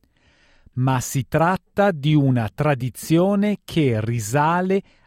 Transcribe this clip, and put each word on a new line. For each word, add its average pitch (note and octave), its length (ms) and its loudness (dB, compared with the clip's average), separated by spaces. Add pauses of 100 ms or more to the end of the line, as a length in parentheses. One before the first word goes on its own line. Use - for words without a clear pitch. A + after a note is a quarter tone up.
(760)
Ma B2+ 260 0
si - 260 -6
tratta F3+ 640 0
di D3+ 240 0
una C3 400 2
tradizione E3 1120 0
che B2+ 360 0
risale D3 800 0 (260)